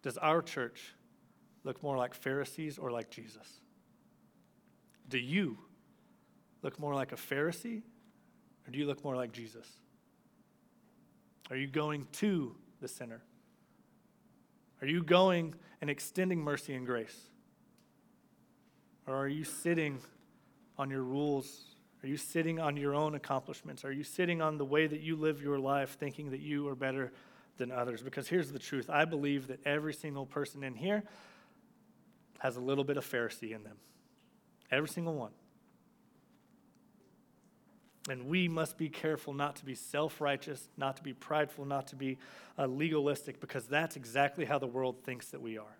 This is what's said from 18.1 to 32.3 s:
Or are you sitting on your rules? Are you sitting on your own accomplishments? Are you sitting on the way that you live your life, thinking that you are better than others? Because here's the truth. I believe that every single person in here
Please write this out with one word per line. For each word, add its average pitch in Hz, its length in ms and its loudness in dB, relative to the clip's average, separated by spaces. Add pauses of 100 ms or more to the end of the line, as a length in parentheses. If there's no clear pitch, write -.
Or 135 80 -4
are 139 140 0
you 151 160 -2
sitting 156 560 0 (760)
on 135 120 -2
your 135 140 0
rules? 139 720 0 (260)
Are 135 60 -6
you 147 80 0
sitting 165 420 0
on 147 180 2
your 143 200 2
own 151 180 2
accomplishments? 139 720 -4
Are 139 80 -4
you 143 100 -2
sitting 170 400 2
on 156 160 4
the 139 60 2
way 151 240 6
that 151 120 -2
you 160 140 -2
live 151 260 2
your 143 200 2
life, 135 400 2
thinking 143 300 -4
that 135 100 -4
you 147 260 -2
are 139 80 -2
better 131 380 0 (460)
than 123 120 -2
others? 120 320 0
Because - 260 -6
here's 165 220 2
the 139 80 -6
truth. 131 300 -4
I 151 160 6
believe 143 440 2
that 127 180 -6
every 151 260 0
single 139 340 -6
person 139 380 -6
in 127 100 -6
here 196 300 0 (1300)